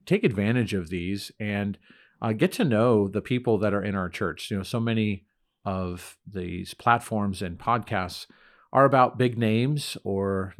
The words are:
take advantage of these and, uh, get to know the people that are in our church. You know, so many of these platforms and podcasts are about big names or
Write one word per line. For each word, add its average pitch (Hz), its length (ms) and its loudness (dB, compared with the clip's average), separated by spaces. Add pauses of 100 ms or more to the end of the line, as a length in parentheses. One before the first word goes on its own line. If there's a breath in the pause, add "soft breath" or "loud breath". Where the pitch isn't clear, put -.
take 202 180 0
advantage 107 520 0
of 87 140 -4
these 92 500 -6
and, 101 400 -4 (420 soft breath)
uh, 110 100 0
get 135 200 2
to - 120 -2
know 110 440 4
the 98 160 -4
people 123 340 0
that 101 160 0
are 101 80 0
in 101 140 -2
our 92 120 -2
church. 85 440 -6
You 104 60 -2
know, 95 40 -4
so 117 180 -6
many 110 460 -2 (400)
of 92 540 -6 (120)
these 90 440 -2
platforms 107 680 0
and 87 160 -6
podcasts 104 720 -2 (440 soft breath)
are 135 140 6
about 127 320 4
big 123 180 2
names 117 680 0
or 98 560 -2